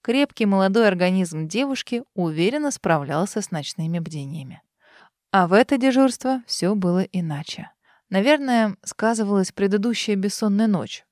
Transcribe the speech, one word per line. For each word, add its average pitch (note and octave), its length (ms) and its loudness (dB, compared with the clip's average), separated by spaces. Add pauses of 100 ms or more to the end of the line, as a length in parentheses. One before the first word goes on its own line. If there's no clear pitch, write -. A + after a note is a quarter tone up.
Крепкий B3+ 460 0
молодой G3 420 4
организм F3+ 580 0
девушки B3 580 -4 (100)
уверенно F#3 560 0
справлялся D#3+ 720 -2
с - 80 -10
ночными E3 480 -4
бдениями. D3 640 -10 (680)
А F#3+ 160 4
в E3+ 60 2
это B3+ 240 6
дежурство C4 720 2
все F#3 280 -2
было F#3 260 0
иначе. D#3+ 720 -6 (400)
Наверное, A#3 720 2
сказывалась G#3 720 0
предыдущая G#3 600 0
бессонная G3+ 540 0
ночь. D#3 440 -4